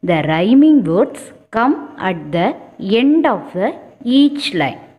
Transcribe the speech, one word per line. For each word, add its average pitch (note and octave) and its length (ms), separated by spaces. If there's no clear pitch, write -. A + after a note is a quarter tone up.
The E3 240
rhyming A#3+ 560
words F3 500
come A#3+ 460
at E3 340
the F3 240
end C4+ 460
of G3 280
the G#3 220
each C#4+ 500
line. C#3 260